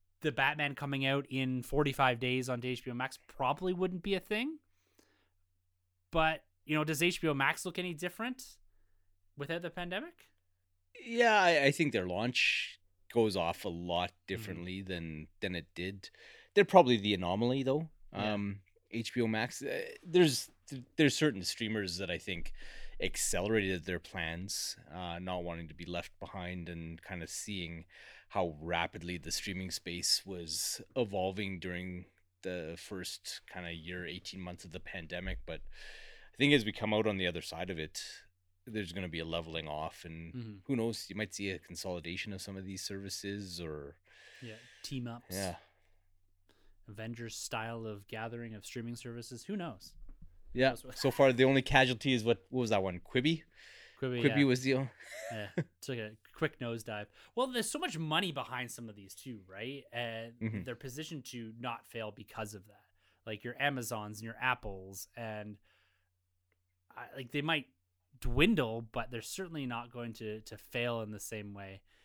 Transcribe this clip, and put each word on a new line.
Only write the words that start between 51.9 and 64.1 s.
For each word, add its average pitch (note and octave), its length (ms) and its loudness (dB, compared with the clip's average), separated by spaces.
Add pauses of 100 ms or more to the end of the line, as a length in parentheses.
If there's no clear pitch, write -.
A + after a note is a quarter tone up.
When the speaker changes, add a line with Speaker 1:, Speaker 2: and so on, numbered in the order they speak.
Speaker 2:
is A2+ 100 4
what, A2+ 260 2
what B2+ 120 0
was A2+ 80 2
that G2+ 120 6
one? F2+ 180 0 (140)
Quibi? D#3 300 4 (580)
Speaker 1:
Quibi, B2 220 0
Speaker 2:
Quibi C3 140 6
Speaker 1:
yeah. C#3+ 80 8
Speaker 2:
was B2+ 160 6
the C3 140 2
o- C3 140 0 (440)
Speaker 1:
Yeah, G#2+ 140 -6 (180)
Speaker 2:
<laughs> - 160 -20
Speaker 1:
took B2+ 160 -4
a G#2+ 140 -6 (220)
quick - 260 -2
nosedive. A2+ 480 -4 (280)
Well, B3+ 120 2
there's A#3+ 220 -2
so - 100 -6
much C4+ 180 -4
money D#3+ 340 0
behind B2 400 -6
some A#2+ 160 -12
of G#2 80 -14
these G2 180 -16
too, A#2 340 -12
right? A#2 440 -8
And A#2 500 -6
Speaker 2:
Mm-hmm. A2 220 -2
Speaker 1:
they're A#2 120 -6
positioned C#3+ 560 -10
to A2+ 280 -10
not A#2 260 -8
fail A2 300 -6
because G#2+ 380 -10
of G2 140 -14
that. - 180 -20 (400)
Like G#2+ 180 -8
your B2 180 -6
Amazons A2+ 580 -2